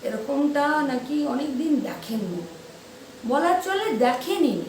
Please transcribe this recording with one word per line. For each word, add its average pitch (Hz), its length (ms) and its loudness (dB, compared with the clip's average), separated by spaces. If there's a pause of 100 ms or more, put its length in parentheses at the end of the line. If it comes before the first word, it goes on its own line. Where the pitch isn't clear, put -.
এরকমটা 285 760 2
নাকি 285 460 0
অনেক 269 300 -2
দিন 302 220 2
দেখেননি, 196 640 -4 (840)
বলা 330 380 4
চলে 392 320 0
দেখেনি। 247 720 2